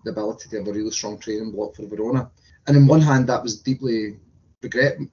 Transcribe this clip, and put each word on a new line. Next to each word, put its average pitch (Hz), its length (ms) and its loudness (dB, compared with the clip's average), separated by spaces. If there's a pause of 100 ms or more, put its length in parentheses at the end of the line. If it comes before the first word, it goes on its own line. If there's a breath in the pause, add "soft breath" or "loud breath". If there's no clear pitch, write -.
the 110 60 -6
ability 107 360 -8
to 110 120 -8
have 95 100 -8
a - 20 -6
really 107 200 -6
strong 104 280 -8
training 110 320 -8
block 101 240 -8
for 107 120 -14
Verona. 113 440 -4 (360 soft breath)
And 143 100 6
in 139 100 8
one 156 140 8
hand, 131 260 4
that 120 160 -2
was 113 180 -10
deeply 113 560 -4 (440)
regret-, 127 380 -2 (140)